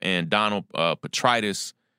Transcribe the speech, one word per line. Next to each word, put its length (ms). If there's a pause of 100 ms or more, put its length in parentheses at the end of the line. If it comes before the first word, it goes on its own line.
and 280
Donald, 440
uh, 220
Petritis, 760 (260)